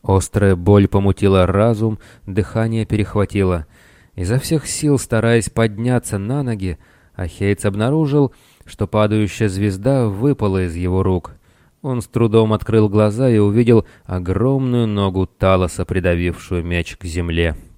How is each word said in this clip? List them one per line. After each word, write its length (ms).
Острая 540
боль 320
помутила 580
разум, 520
дыхание 600
перехватило. 800
Изо 240
всех 280
сил, 320
стараясь 520
подняться 680
на 260
ноги, 360
ахеец 520
обнаружил, 680
что 220
падающая 600
звезда 580
выпала 580
из 120
его 260
рук. 300
Он 180
с 60
трудом 480
открыл 340
глаза 400
и 80
увидел 480
огромную 800
ногу 400
Талоса, 580
придавившую 800
меч 320
к 80
земле. 500